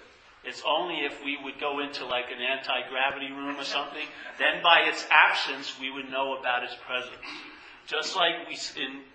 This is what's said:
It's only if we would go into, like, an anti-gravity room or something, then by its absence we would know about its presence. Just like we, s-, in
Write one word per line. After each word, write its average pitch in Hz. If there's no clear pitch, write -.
It's 127
only 160
if 143
we 143
would 135
go 143
into, 139
like, 123
an 123
anti-gravity 131
room 139
or 139
something, 143
then 160
by 165
its -
absence 147
we 135
would 131
know 135
about 123
its 120
presence. -
Just 156
like 170
we, 156
s-, -
in 135